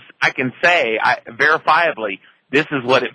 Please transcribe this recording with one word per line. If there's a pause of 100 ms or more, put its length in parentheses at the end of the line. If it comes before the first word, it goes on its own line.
(200)
I
can (100)
say,
I,
verifiably, (300)
this
is
what
it